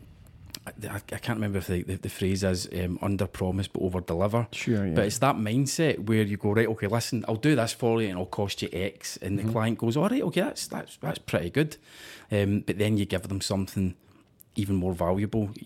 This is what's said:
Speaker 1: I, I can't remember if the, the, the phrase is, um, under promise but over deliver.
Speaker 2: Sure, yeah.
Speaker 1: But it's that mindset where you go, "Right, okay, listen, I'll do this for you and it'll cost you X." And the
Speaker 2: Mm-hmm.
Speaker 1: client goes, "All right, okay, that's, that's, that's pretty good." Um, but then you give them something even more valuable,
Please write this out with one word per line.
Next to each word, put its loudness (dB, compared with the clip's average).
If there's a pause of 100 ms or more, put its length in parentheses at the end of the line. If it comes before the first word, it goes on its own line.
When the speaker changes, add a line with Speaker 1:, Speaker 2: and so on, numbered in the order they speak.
(880)
Speaker 1:
I, -6
I -8
can't -2
remember 0
if -2
the, 0
the, -4
the -8
phrase 0
is, 0
um, -2
under 0
promise -2
but -4
over 0
deliver. 0
Speaker 2:
Sure, 0
yeah. 0
Speaker 1:
But 4
it's -2
that 4
mindset 0
where 4
you 0
go, 2
"Right, 6
okay, -2
listen, 0
I'll 0
do 4
this 2
for 2
you 0
and -2
it'll -2
cost -2
you -2
X." -6
And -2
the -2
Speaker 2:
Mm-hmm. 0
Speaker 1:
client 2
goes, 0
"All 4
right, 0
okay, 0
that's, -4
that's, -10
that's -6
pretty -2
good." 0 (540)
Um, 4
but -2
then 4
you 2
give -2
them -4
something 0 (640)
even 0
more 2
valuable, 0 (140)